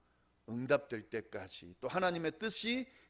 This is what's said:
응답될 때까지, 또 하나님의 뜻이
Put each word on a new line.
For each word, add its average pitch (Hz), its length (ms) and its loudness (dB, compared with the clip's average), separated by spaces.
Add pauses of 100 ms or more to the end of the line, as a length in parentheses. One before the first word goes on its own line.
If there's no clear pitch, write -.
(480)
응답될 123 600 0
때까지, 98 720 -6
또 123 60 -4
하나님의 170 540 2
뜻이 233 480 0 (220)